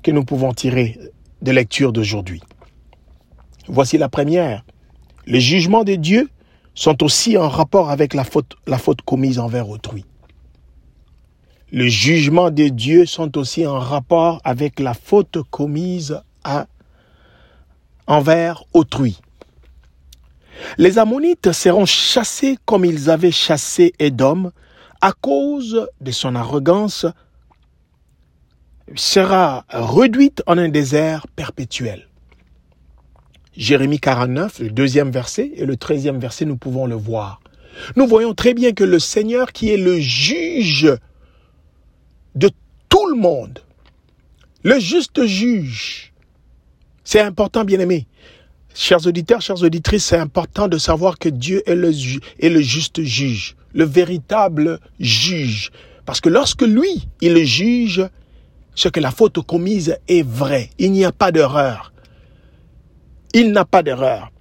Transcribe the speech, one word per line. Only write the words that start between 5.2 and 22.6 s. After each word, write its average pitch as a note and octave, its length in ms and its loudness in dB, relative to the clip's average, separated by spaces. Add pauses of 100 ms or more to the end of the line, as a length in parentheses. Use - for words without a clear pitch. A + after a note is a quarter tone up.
Les A#2+ 140 2
jugements F3+ 440 4
de G3 120 0
Dieu G3 320 2 (460)
sont D3+ 280 0
aussi G3 340 2
en E3 120 2
rapport D#3+ 420 2
avec C#3+ 240 0
la C3+ 100 0
faute, - 300 -4 (120)
la C3 120 -2
faute B2+ 240 0
commise C3 380 -2
envers A2+ 280 -6
autrui. G#2 360 -14 (1700)
Les A#2+ 200 0
jugements D#3 600 2
de D3 180 2
Dieu C#3 380 4
sont D#3 320 -6
aussi D3+ 280 -4
en C#3 120 -4
rapport D#3+ 640 0
avec C#3+ 380 -4
la B2+ 140 -4
faute G3 440 0 (120)
commise D3+ 720 -6 (220)
à, C#3 240 -6 (1400)
envers D#3+ 640 2
autrui. C3+ 460 2 (1600)
Les F#3 220 4
Ammonites B3 540 2
seront F3+ 340 4
chassés - 760 0